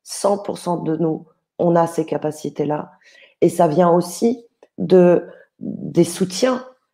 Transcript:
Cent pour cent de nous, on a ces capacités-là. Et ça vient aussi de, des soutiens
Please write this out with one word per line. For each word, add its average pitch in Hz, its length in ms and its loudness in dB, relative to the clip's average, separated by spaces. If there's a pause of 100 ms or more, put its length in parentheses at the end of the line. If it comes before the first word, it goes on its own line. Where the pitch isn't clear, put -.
(120)
Cent 196 280 -2
pour 196 180 -10
cent 175 200 -6
de 160 200 -4
nous, 160 300 -4 (320)
on 170 160 2
a 170 100 2
ces 165 180 -4
capacités-là. 151 920 -6 (480)
Et 170 80 4
ça 170 180 2
vient 170 240 4
aussi 180 520 0 (360)
de, 180 480 4 (320)
des - 440 -2
soutiens 247 640 -4 (280)